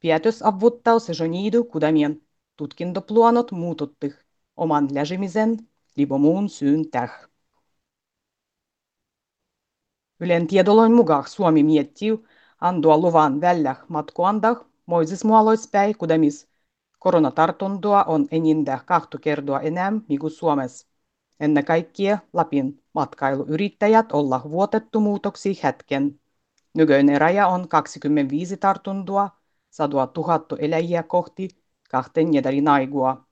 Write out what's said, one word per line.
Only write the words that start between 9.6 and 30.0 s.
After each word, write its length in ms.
Ylen 280
tiedoloin 460
mukaan 340
Suomi 360
miettii 600
antua 360
luvan 440
välläh 360
matkuandah 680
moisis 400
mualoispäin 720
kudamis 520
koronatartuntoa 1040
on 280
enintään 540
kahtu 360
kertoa 380
enää 340
migu 200
Suomessa. 580
Ennen 260
kaikkea 520
Lapin 500
matkailuyrittäjät 1160
olla 380
vuotettu 500
muutoksi 640
hetken. 560
Nykyinen 480
raja 260
on 200
kaksikymmentäviisi 920
tartuntoa 720
satua 380